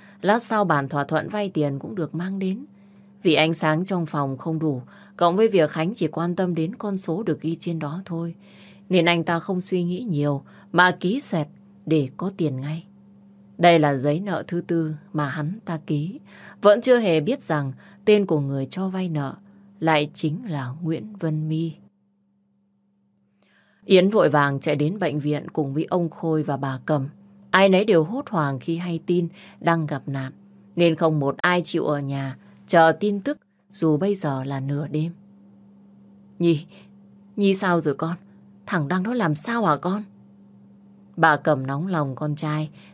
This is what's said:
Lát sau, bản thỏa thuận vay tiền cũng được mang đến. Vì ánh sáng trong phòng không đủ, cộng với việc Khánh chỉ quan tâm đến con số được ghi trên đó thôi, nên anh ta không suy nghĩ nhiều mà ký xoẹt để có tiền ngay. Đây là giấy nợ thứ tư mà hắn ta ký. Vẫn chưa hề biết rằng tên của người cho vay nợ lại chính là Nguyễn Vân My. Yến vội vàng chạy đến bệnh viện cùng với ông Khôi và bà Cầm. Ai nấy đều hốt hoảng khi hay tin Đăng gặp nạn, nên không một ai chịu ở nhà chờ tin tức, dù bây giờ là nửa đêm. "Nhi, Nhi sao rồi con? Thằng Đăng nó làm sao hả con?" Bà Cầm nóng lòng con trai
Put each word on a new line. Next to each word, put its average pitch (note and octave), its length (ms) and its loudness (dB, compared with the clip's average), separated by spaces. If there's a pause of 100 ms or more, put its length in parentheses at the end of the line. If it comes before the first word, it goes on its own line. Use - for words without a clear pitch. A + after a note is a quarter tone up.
(220)
Lát A3 220 2
sau, G#3+ 220 0
bản C#3+ 240 0
thỏa C#3+ 140 -2
thuận D3+ 260 -2
vay G#3 200 -4
tiền C#3+ 300 -2
cũng A3 160 -12
được D#3+ 200 -6
mang F#3+ 240 -6
đến. G3 260 -4 (580)
Vì E3+ 100 4
ánh D#3 200 4
sáng D#3+ 320 0
trong F3+ 200 -2
phòng C#3 320 -4
không D#3+ 220 -6
đủ, D3 220 -2 (360)
cộng E3+ 180 4
với A3 120 4
việc E3 240 4
Khánh E3 240 -4
chỉ D#3 120 -2
quan E3+ 280 -4
tâm F3+ 200 -2
đến E3 200 -4
con G3+ 220 -6
số F#3 260 -4
được D#3 180 -2
ghi D#3+ 180 -4
trên E3 200 -6
đó D3+ 260 -8
thôi, E3+ 300 -8 (540)
nên F3+ 160 4
anh E3+ 180 2
ta E3+ 160 0
không F#3 220 -4
suy F3+ 220 -2
nghĩ F3+ 260 -6
nhiều C#3+ 340 -2 (280)
mà F3+ 280 4
ký A3 220 -2
xoẹt D#3 260 -4 (380)
để D3 320 0
có F#3+ 200 -6
tiền C3+ 240 -4
ngay. D3+ 240 -10 (720)
Đây E3+ 220 6
là C#3+ 180 2
giấy D3 220 0
nợ F#3+ 280 -4
thứ F3 200 -4
tư D#3+ 280 -2 (180)
mà D3 160 -2
hắn D#3 360 -6
ta E3 220 -6
ký. D#3+ 320 -4 (420)
Vẫn G#3 200 6
chưa B3 180 6
hề E3+ 220 2
biết A3 220 -2
rằng C#3+ 280 -2 (340)
tên G#3 200 6
của E3 140 2
người C#3 300 -4
cho F#3+ 200 -6
vay F#3 200 -4
nợ C#3+ 260 -4 (440)
lại D3+ 340 2
chính F#3 380 -4
là C3+ 180 -6 (120)
Nguyễn F3+ 320 -6
Vân D#3 360 -4
My. D#3+ 260 -2 (2000)
Yến F#3 240 6
vội F#3+ 200 4
vàng C#3+ 300 2
chạy D3+ 160 -2
đến D#3 240 -2
bệnh D3+ 200 -2
viện D3 340 -4
cùng C#3 200 -2
với D#3 100 -2
ông F3 260 -2
Khôi D#3 340 -2
và C#3 140 -4
bà C3+ 280 -4
Cầm. C#3+ 220 0 (440)
Ai F#3+ 180 8
nấy F#3+ 160 6
đều F3+ 180 6
hốt A#3 260 -6
hoảng C#3+ 300 0
khi E3 180 -4
hay E3+ 280 -4
tin F3 220 0 (320)
Đăng E3 260 0
gặp D3 200 -4
nạn, C3+ 260 -6 (440)
nên E3+ 200 4
không D#3 240 2
một C#3 180 -2
ai F3+ 280 2
chịu E3 200 -2
ở C#3+ 140 0
nhà C#3 380 -6 (300)
chờ E3 320 6
tin G3+ 220 -2
tức, - 160 -4 (340)
dù D#3 260 2
bây G3 180 0
giờ C#3 280 -4
là C#3 160 -6
nửa C#3+ 280 -6
đêm. D#3 260 -4 (1300)
"Nhi, E3+ 260 2 (720)
Nhi G3+ 180 4
sao F#3 280 2
rồi D3+ 140 0
con? E3 200 -4 (500)
Thằng D#3 220 -2
Đăng F3+ 160 0
nó A3+ 100 -4
làm F3+ 220 0
sao A#3 300 -2
hả D3+ 120 4
con?" F#3+ 260 -4 (1120)
Bà D#3+ 220 4
Cầm C3+ 300 0
nóng C#3+ 200 -4
lòng D3 280 -2
con D3+ 200 -4
trai D3+ 340 -4 (240)